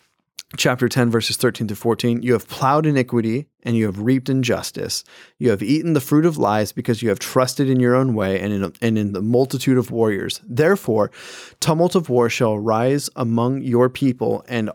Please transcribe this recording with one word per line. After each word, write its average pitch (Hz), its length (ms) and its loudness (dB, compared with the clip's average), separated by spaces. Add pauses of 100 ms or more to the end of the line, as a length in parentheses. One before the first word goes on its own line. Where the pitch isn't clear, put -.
(560)
chapter 127 320 2
ten, 120 220 2
verses 113 260 0
thirteen 117 320 -2
to 104 80 -6
fourteen, 120 460 0
"You 123 100 2
have 110 160 0
plowed 147 380 2
iniquity 123 600 0 (160)
and 117 140 -2
you 110 100 2
have 101 140 -4
reaped 131 280 0
injustice. 117 760 -2 (340)
You 120 120 2
have 101 120 0
eaten 156 300 0
the 143 80 2
fruit 147 240 2
of 160 140 0
lies 107 340 0
because 117 300 -4
you 113 80 0
have 95 80 0
trusted 131 500 -2
in 131 100 2
your 123 160 4
own 131 200 2
way 98 260 0
and 101 120 -4
in, 98 280 -4
and 113 180 0
in 104 140 -2
the 95 100 -4
multitude 127 540 0
of 123 140 -2
warriors. 110 520 -2
Therefore, 123 680 0 (500)
tumult 170 340 2
of 175 140 0
war 120 220 4
shall 110 280 0
rise 117 580 0
among 123 460 0
your 123 280 2
people, 123 580 -2
and 117 260 -4